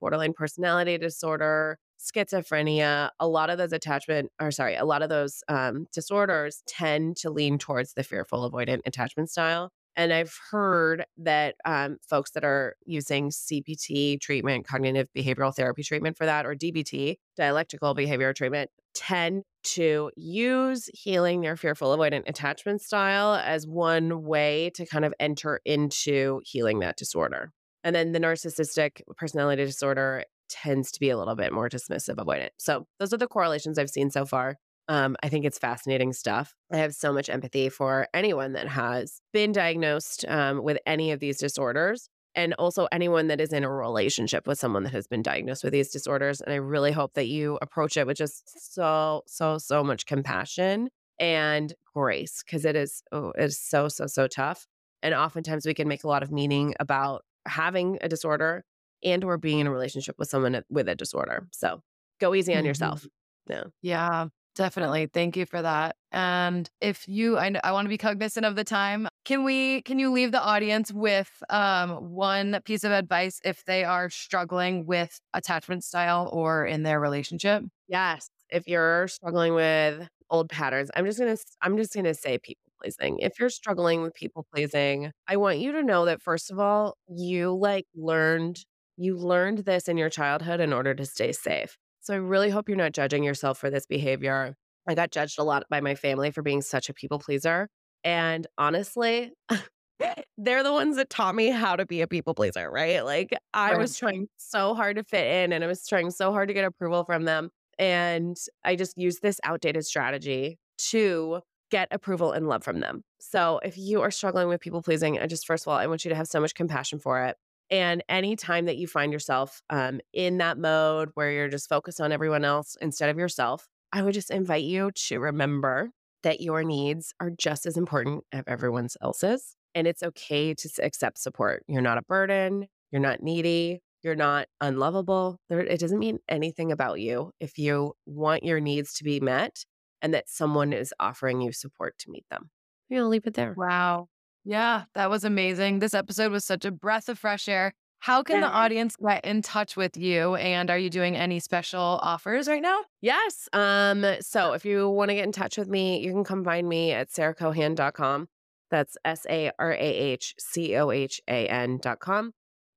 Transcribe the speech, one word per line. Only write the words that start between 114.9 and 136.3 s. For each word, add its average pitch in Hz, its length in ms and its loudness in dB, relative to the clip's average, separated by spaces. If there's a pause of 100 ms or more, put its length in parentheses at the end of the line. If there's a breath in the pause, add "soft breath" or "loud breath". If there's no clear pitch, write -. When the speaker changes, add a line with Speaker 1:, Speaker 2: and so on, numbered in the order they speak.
Speaker 1:
I - 80 -2
just, 160 200 -6
first 165 180 -2
of - 40 -6
all, 147 100 2
I - 80 2
want 160 180 -2
you 175 60 -2
to 156 60 0
have 156 100 -2
so 160 140 0
much 156 140 0
compassion 147 440 -4
for 127 260 0
it. 127 120 -2 (360)
And 175 360 2
anytime 185 580 0
that 151 100 0
you 160 100 -6
find 147 260 0
yourself, 135 580 -2
um, 131 300 0 (120)
in 180 260 0
that 170 200 0
mode 156 560 2
where 147 180 0
you're 143 160 0
just 143 200 -6
focused 160 320 -2
on 151 120 0
everyone 151 320 2
else 147 360 0
instead 147 300 -2
of 151 80 0
yourself, 151 480 -2 (260)
I 196 100 0
would 202 120 2
just 202 160 -4
invite 175 320 0
you 185 300 0 (160)
to - 100 -2
remember 143 720 0 (320)
that 160 180 0
your 160 220 -2
needs 151 560 -2
are 175 120 -4
just 156 360 -4
as 165 100 -2
important 147 540 -2
as 135 160 -8
everyone 123 420 -2 (120)
else's. - 560 -2 (180)
And 165 140 2
it's 170 140 -4
okay 156 520 -2
to 156 140 -10
s-, - 120 -12
accept - 380 -2
support. - 480 -2
You're 135 160 0
not 127 160 2
a - 40 -4
burden. 190 680 0 (240)
You're 139 80 2
not 139 220 0
needy. 170 580 0 (220)
You're 160 140 -2
not 143 320 2 (120)
unlovable. 180 800 0 (100)
There, 170 120 0
it 170 200 0
doesn't 175 180 0
mean 220 200 -2 (100)
anything 160 440 -2